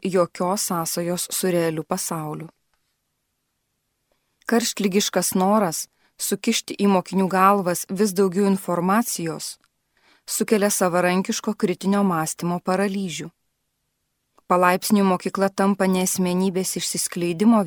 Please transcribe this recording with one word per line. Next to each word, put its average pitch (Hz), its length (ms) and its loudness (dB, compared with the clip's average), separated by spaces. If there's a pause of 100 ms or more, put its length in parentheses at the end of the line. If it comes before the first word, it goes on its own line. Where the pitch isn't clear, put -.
jokios 180 640 0
sąsajos 175 640 -4
su 185 200 -2
realiu 165 320 0
pasauliu. 160 640 -8 (2000)
Karštligiškas 208 880 0
noras 196 540 0 (340)
sukišti - 560 -4
į 202 100 2
mokinių 185 400 2
galvas 185 640 2
vis 196 240 0
daugiau 196 320 2
informacijos 180 1120 0 (720)
sukelia 208 420 2
savarankiško 185 840 0
kritinio 196 500 0
mąstymo 175 560 -2
paralyžių. 185 720 -2 (1160)
Palaipsniui 185 560 4
mokykla 190 460 0
tampa 196 380 0
ne 185 160 2
asmenybės 185 760 -2
išsiskleidimo 180 880 0